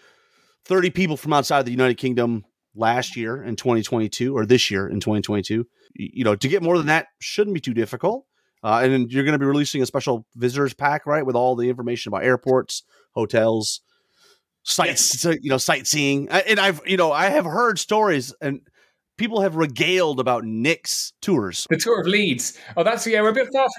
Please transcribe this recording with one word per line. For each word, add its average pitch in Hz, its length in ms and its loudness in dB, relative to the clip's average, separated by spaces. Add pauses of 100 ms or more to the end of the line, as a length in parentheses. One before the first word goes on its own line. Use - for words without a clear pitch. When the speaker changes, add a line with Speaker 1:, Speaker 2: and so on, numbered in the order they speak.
(640)
Speaker 1:
thirty 185 260 2
people 170 280 -2
from 156 160 -2
outside 139 320 2
the 120 60 -6
United 123 260 2
Kingdom 117 480 -2 (280)
last 117 440 0
year 120 260 -6
in 117 140 -8
twenty 117 260 0
twenty-two, 120 520 -2
or 110 100 0
this 117 260 4
year 98 160 -2
in 98 140 -4
twenty 107 200 0
twenty-two. 107 460 -2 (300)
Y-, - 160 -10
you 131 100 -4
know, 104 120 4
to 117 120 -2
get 175 160 0
more 175 140 4
than 151 100 0
that 156 200 2 (120)
shouldn't 208 340 -2
be 160 80 -6
too 123 120 -6
difficult. 147 520 -2 (380)
Uh, 110 180 2
and 131 120 4
then 127 160 2
you're 135 160 -2
gonna 151 120 2
be 139 80 -2
releasing 139 360 0
a 127 40 0
special 123 400 -4 (100)
visitors 123 380 -2
pack, 143 320 -2
right, 147 200 -2
with 127 100 0
all 127 200 0
the 120 140 0
information 120 400 -6
about 95 140 -4
airports, 127 600 0 (280)
hotels, 113 720 0 (840)
sites, - 240 0 (260)
Speaker 2:
Yes. 131 80 -4
Speaker 1:
so, 170 100 2
you 147 180 -4
know, 135 80 4
sightseeing. 139 760 0
I, 180 100 4
and 208 180 2
I've, 196 260 0
you 185 120 2
know, 165 140 4
I 156 140 2
have 190 200 2
heard 202 340 0
stories, 175 600 0
and 139 200 -4 (560)
people 220 240 -2
have 185 140 0
regaled 156 640 0
about 117 260 0
Nick's 113 640 -2 (100)
tours. 107 480 -2
Speaker 2:
The 160 80 2
tour 226 220 0
of 160 80 -4
Leeds. 185 500 -2 (200)
Oh, 170 60 2
that's, 196 220 0
yeah, 220 160 2
we're 214 80 2
a 220 40 2
bit 254 180 -2
far 269 120 2
from 247 160 2